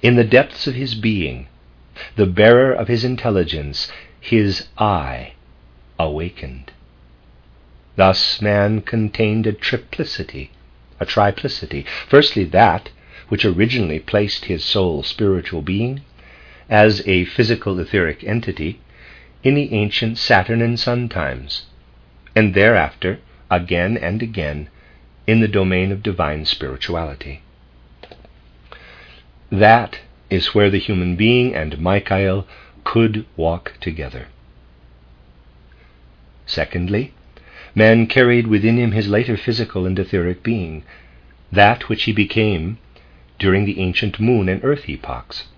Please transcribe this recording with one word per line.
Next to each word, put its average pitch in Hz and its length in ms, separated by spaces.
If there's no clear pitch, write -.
In 120 140
the 117 80
depths 120 420
of 135 80
his 123 200
being, 90 540
the 107 100
bearer 113 440
of 113 180
his 120 140
intelligence, 92 880
his 101 560
I, 69 560
awakened. 76 720
Thus 95 460
man 104 400
contained 110 640
a 107 80
triplicity, - 960
a 95 60
triplicity. - 800
Firstly, 139 360
that 90 460
which 107 180
originally 98 520
placed 104 460
his 90 220
sole 87 360
spiritual 92 600
being 117 400
as 107 380
a 92 180
physical 107 560
etheric 85 420
entity 101 580
in 135 120
the 143 180
ancient 110 460
Saturn 113 420
and 117 180
Sun 120 300
times, 69 560
and 107 180
thereafter, 98 680
again 90 460
and 104 260
again, 76 460
in 113 140
the 107 80
domain 95 420
of 101 120
divine 78 420
spirituality. 69 1000
That 107 500
is 92 240
where 104 160
the 98 80
human 90 380
being 123 380
and 76 260
Michael 95 680
could 110 420
walk 82 440
together. 67 480
Secondly, 90 680
man 110 320
carried 120 400
within 110 300
him 120 160
his 104 160
later 110 280
physical 107 480
and 92 140
etheric 90 460
being, 85 400
that 101 380
which 107 160
he 113 80
became 101 640
during 98 260
the 101 160
ancient 92 400
moon 110 280
and 95 160
earth 143 240
epochs. - 560